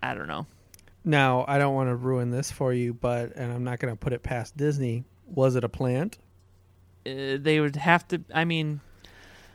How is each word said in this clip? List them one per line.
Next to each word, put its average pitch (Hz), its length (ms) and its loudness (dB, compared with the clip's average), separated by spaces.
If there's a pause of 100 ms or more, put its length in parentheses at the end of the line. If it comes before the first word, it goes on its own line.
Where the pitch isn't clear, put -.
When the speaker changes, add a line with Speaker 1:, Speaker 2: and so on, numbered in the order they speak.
Speaker 1:
I 127 120 -4
don't 71 140 -8
know. 80 180 -6 (580)
Speaker 2:
Now, 135 420 4
I 139 120 2
don't 139 160 2
wanna 127 220 0
ruin 123 340 0
this 127 200 -2
for 131 220 0
you, 120 220 0
but, 120 420 -2
and 120 160 -4
I'm 123 120 -4
not 123 140 -4
gonna 120 180 -4
put 131 160 -4
it 120 100 -4
past 120 340 -6
Disney, 139 480 0 (220)
was 135 300 2
it 120 80 0
a 117 40 0
plant? 131 500 -2 (880)
Speaker 1:
Uh, 135 320 -4
they 151 220 4
would 147 160 2
have 165 320 4
to, 175 140 -4 (100)
I 160 140 2
mean, 156 340 0 (760)